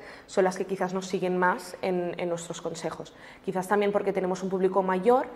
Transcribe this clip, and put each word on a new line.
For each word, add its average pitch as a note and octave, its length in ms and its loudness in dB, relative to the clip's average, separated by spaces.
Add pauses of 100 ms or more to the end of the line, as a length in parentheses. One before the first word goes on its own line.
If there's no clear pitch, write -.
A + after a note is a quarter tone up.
(280)
son - 160 2
las F#3 140 2
que F#3+ 80 -2
quizás F#3 280 -2
nos F#3 140 -4
siguen F3+ 300 0
más F3+ 440 0
en, F3+ 360 -2
en F3+ 120 -2
nuestros E3+ 320 -6
consejos. D#3+ 520 -8 (300)
Quizás F#3 240 -2
también G3+ 240 4
porque G3 220 2
tenemos F#3 300 -2
un F#3+ 60 -4
público F#3 340 2
mayor, F#3+ 520 4